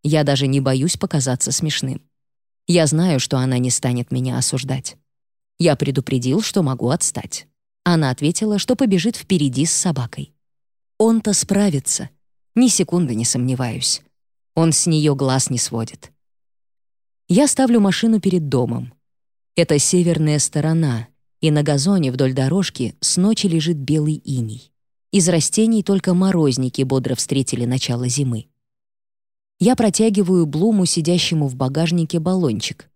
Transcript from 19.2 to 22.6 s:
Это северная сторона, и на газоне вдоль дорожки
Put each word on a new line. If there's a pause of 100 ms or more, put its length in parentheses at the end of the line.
Это
северная
сторона, (320)
и
на
газоне
вдоль
дорожки